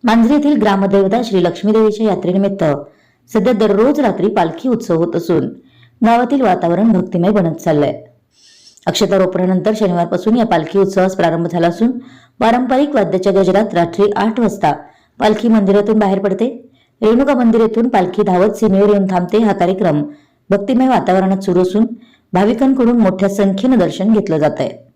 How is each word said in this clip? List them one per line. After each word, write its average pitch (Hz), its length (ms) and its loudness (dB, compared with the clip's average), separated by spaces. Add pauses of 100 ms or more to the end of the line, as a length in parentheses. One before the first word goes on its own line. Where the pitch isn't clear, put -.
मांजरी 233 300 2
येथील 294 280 0
ग्रामदेवता 196 600 0
श्री 190 200 -2
लक्ष्मी 175 280 -2
देवीच्या 214 340 0
यात्रेनिमित्त 196 580 -2 (680)
सध्या 220 220 0
दररोज 220 460 2
रात्री 202 280 0
पालखी 190 420 -2
उत्सव 185 280 -2
होत 170 180 -2
असून 165 320 -2 (540)
गावातील 240 400 2
वातावरण 180 500 0
भक्तिमय 180 380 0
बनत 175 260 0
चाललंय. 147 380 0 (960)
अक्षता 180 300 0
रोपणानंतर 185 600 0
शनिवारपासून 175 580 0
या 226 80 2
पालखी 165 340 -2
उत्सवास 190 360 0
प्रारंभ 170 320 -2
झाला 170 200 -2
असून 220 240 0 (480)
पारंपरिक 254 560 0
वाद्याच्या 190 380 0
गजरात 196 400 2
रात्री 175 420 0
आठ 220 240 -2
वाजता 185 340 -2 (460)
पालखी 214 280 0
मंदिरातून 208 520 2
बाहेर 196 200 0
पडते. 196 280 -2 (540)
रेणुका 247 320 2
मंदिर 233 280 2
येथून 226 260 0
पालखी 196 360 0
धावत 196 320 2
सीमेवर 202 340 2
येऊन 202 220 2
थांबते. 180 260 0
हा 220 160 2
कार्यक्रम 180 500 0 (460)
भक्तिमय 226 380 0
वातावरणात 190 560 0
सुरू 180 180 0
असून 208 240 2 (480)
भाविकांकडून 240 640 2
मोठ्या 190 320 0
संख्येनं 202 500 0
दर्शन 190 340 0
घेतलं 180 240 0
जात 147 220 -2
आहे. - 360 -8